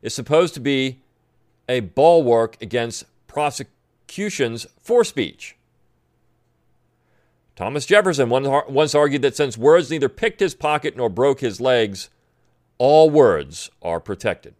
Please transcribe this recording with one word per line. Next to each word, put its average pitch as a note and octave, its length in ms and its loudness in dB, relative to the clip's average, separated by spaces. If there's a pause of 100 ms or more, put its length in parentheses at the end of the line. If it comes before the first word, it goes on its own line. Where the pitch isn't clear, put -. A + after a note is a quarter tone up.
is A2 100 -10
supposed D#3 420 0
to C#3+ 60 -14
be C3 400 -4 (680)
a B2+ 120 -2
bulwark A#2+ 800 2
against A#2 440 -6 (220)
prosecutions - 1400 -8 (120)
for A#3+ 240 0
speech. - 540 -8 (2000)
Thomas C3+ 300 -8
Jefferson F3+ 420 2
once C3+ 180 0
ar-, C#3 220 0
once D3+ 260 0
argued C#3+ 280 0
that C3+ 140 -2
since C3 200 -4
words D3 340 4
neither D3 180 -2
picked - 320 -6
his F#3+ 140 -2
pocket D3+ 420 -4
nor A#2+ 120 -2
broke B2 320 0
his A2+ 200 -6
legs, A2+ 500 0 (680)
all D3+ 320 6
words F#2+ 640 2 (100)
are E2+ 200 -6
protected. F#2+ 600 -8